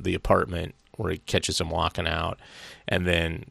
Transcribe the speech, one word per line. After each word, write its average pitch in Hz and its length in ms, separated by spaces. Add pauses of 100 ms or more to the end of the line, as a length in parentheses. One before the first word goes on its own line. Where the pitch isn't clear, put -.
the 90 100
apartment 90 600 (220)
where 85 140
he 85 80
catches - 400
him 85 100
walking 82 380
out, 82 320 (480)
and 90 200
then 82 440